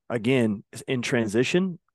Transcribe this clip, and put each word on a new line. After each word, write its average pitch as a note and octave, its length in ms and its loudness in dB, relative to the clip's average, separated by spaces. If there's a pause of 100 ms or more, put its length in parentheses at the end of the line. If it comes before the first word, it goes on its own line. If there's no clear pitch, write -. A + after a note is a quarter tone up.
(100)
Again, A2+ 520 2 (240)
in C3 140 -2
transition, B2 760 0 (160)